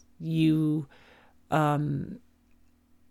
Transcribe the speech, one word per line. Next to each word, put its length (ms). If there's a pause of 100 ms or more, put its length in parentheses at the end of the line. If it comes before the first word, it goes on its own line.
(180)
you, 680 (640)
um, 680 (920)